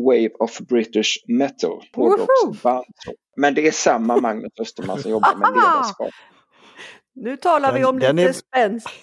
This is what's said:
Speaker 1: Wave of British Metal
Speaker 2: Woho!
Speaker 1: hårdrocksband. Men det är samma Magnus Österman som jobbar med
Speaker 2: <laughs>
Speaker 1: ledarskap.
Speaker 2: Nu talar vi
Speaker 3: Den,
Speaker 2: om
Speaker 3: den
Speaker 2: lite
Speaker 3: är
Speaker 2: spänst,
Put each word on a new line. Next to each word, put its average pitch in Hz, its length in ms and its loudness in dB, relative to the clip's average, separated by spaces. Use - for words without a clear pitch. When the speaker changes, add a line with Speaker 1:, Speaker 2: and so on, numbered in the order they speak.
Speaker 1:
Wave 120 280 2
of 110 200 -2
British 110 580 -2
Metal 123 540 -2
Speaker 2:
Woho! 240 140 2
Speaker 1:
hårdrocksband. 403 760 0
Men 139 160 2
det 151 140 0
är 156 40 4
samma 123 460 0
Magnus 110 340 -2
Österman - 400 -8
som - 100 -8
jobbar 381 240 2
med 415 140 0
Speaker 2:
<laughs> 508 40 -2
Speaker 1:
ledarskap. 311 560 0
Speaker 2:
Nu 262 220 -10
talar 302 360 2
vi 262 60 0
Speaker 3:
Den, 175 100 2
Speaker 2:
om 262 100 -2
Speaker 3:
den 135 160 2
Speaker 2:
lite 180 140 4
Speaker 3:
är 262 40 0
Speaker 2:
spänst, 233 540 -2